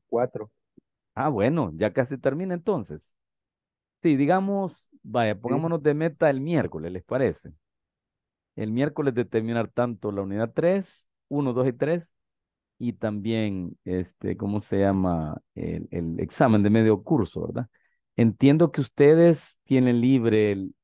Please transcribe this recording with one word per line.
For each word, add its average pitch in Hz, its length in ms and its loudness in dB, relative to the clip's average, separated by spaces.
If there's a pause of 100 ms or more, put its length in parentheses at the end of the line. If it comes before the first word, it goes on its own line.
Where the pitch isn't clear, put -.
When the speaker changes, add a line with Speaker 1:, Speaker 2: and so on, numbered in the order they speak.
Speaker 1:
cuatro. 117 420 -4 (640)
Speaker 2:
Ah, 135 140 -4
bueno, 120 480 0
ya 101 160 0
casi 135 260 -4
termina 175 360 -4
entonces. 165 600 -6 (880)
Sí, 151 140 2
digamos, 190 760 -2 (120)
vaya, 113 320 -2
Speaker 1:
Sí. 101 60 -10
Speaker 2:
pongámonos 147 420 -2
de 147 120 2
meta 156 360 0
el 131 100 -2
miércoles, 92 520 -4
¿les 90 120 -12
parece? 110 480 -4 (1040)
El 107 160 -6
miércoles 139 420 -2
de 117 100 -2
terminar 113 440 -2
tanto 117 440 -4
la 98 100 -4
unidad 104 320 -4
tres, 180 540 -2 (200)
uno, 143 240 -2
dos 127 160 0
y 123 40 0
tres, 160 400 -4 (680)
y 120 160 -4
también, 104 920 -4
este, 92 520 -4
¿cómo 101 240 -4
se 98 200 -2
llama? 90 600 0 (140)
El, 82 360 -8
el 82 300 -6
examen 110 420 2
de 101 80 4
medio 110 320 4
curso, - 440 -2
¿verdad? 117 220 -8 (480)
Entiendo 139 560 4
que - 100 -4
ustedes 160 840 4
tienen 123 360 2
libre 113 520 4
el, 95 300 -6